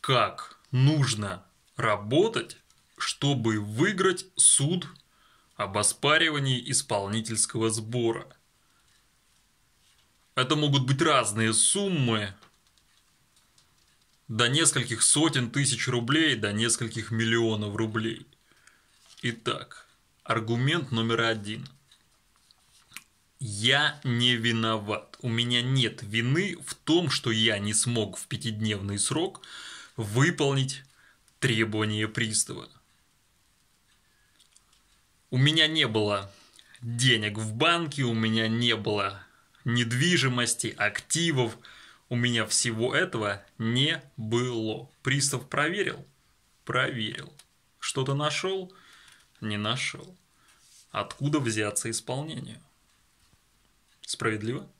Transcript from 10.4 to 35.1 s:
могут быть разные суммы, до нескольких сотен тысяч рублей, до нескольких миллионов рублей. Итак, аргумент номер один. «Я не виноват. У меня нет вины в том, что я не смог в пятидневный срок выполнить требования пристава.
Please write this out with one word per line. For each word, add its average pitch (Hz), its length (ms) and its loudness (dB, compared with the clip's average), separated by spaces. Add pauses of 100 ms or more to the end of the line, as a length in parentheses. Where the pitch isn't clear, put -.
могут 143 300 2
быть 135 160 2
разные 113 520 4
суммы, 120 800 2 (2000)
до 117 180 2
нескольких 135 540 2
сотен 147 480 4
тысяч 131 380 0
рублей, 131 480 2
до 104 180 -2
нескольких 110 580 -2
миллионов 113 640 0
рублей. 110 520 -4 (920)
Итак, - 680 -6 (360)
аргумент 120 680 0
номер 113 300 2
один. 110 460 -2 (1700)
«Я 131 640 0
не 123 320 2
виноват. 113 840 -2
У 127 80 -4
меня 120 320 0
нет 123 420 0
вины 123 640 0
в - 100 -10
том, 160 340 2
что 127 220 -2
я 110 260 2
не 101 160 -4
смог 110 440 0
в - 100 -14
пятидневный 107 720 -4
срок 160 420 -2 (560)
выполнить 135 840 0 (560)
требования 107 680 0
пристава. 107 640 -4 (2500)